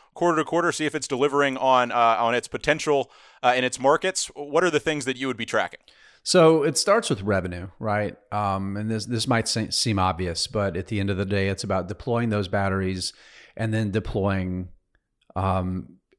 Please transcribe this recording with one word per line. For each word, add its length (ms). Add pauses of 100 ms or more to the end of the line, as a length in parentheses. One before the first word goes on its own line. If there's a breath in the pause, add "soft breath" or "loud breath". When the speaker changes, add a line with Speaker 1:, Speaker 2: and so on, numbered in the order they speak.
(140 soft breath)
Speaker 1:
quarter 240
to 80
quarter, 260
see 140
if 100
it's 120
delivering 500
on, 340
uh, 260
on 160
its 140
potential, 640 (320 loud breath)
uh, 120
in 80
its 160
markets, 560
what 280
are 80
the 80
things 260
that 120
you 100
would 100
be 80
tracking? 360 (420 soft breath)
Speaker 2:
So 400
it 140
starts 320
with 120
revenue, 480 (100)
right? 380 (160)
Um, 420
and 140
this, 160
this 220
might 200
se-, 220
seem 300
obvious, 480
but 280
at 120
the 120
end 100
of 80
the 80
day, 220
it's 160
about 240
deploying 420
those 180
batteries 640 (420 loud breath)
and 180
then 180
deploying, 800 (640)
um, 640 (220)